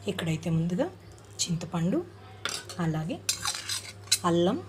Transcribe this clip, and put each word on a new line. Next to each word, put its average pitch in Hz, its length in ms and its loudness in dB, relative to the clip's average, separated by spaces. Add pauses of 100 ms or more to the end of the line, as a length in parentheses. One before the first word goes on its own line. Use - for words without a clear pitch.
(100)
ఇక్కడైతే 165 460 -2
ముందుగా 180 300 2 (560)
చింతపండు, 170 560 0 (840)
అలాగే 160 320 0 (1120)
అల్లం 175 280 8 (100)